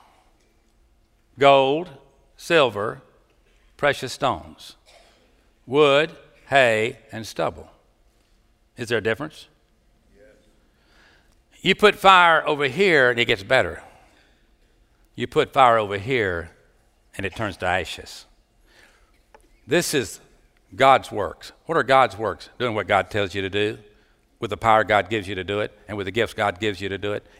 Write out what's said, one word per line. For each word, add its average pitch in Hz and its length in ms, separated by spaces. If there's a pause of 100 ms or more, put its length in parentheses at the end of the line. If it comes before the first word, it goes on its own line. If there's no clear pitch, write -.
(1400)
Gold, 139 520 (460)
silver, 131 680 (760)
precious 135 360
stones, 82 640 (920)
wood, 143 500 (320)
hay, 123 500 (120)
and 110 160
stubble. - 440 (1040)
Is 120 120
there 117 100
a 101 40
difference? 113 460 (680)
Yes. 101 100 (1400)
You 180 140
put 202 220
fire 175 500
over 147 220
here 143 420
and 117 80
it 120 60
gets 110 180
better. 98 400 (1300)
You 113 100
put 143 260
fire 123 260
over 101 180
here 98 540 (680)
and 95 80
it 95 100
turns 101 240
to 92 80
ashes. - 600 (1400)
This 160 280
is 120 260 (540)
God's 131 380
works. 98 400 (140)
What 165 120
are 135 60
God's 123 320
works? 98 320 (100)
Doing 120 160
what 98 140
God 95 220
tells 101 240
you 98 80
to 95 80
do, 104 280 (640)
with 113 100
the 101 60
power 110 260
God 101 260
gives 101 200
you 101 80
to 92 80
do 101 160
it, - 120 (140)
and 104 100
with 98 100
the 98 40
gifts 110 240
God 101 240
gives 101 220
you 98 80
to 95 100
do 101 140
it, 104 120 (160)